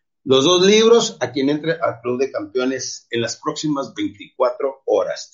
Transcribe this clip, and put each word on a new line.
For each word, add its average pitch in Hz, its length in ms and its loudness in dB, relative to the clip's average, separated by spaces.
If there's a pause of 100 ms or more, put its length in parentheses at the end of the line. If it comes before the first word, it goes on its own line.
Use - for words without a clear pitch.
(240)
Los 135 200 4
dos 180 220 4
libros 220 540 4
a 123 100 -4
quien 139 180 -2
entre 151 240 -2
al 117 300 -4
Club 123 180 -4
de 135 100 -2
Campeones 127 800 -6
en 117 120 -2
las - 200 -6
próximas 143 520 -6
veinticuatro 123 880 -4
horas. - 500 -2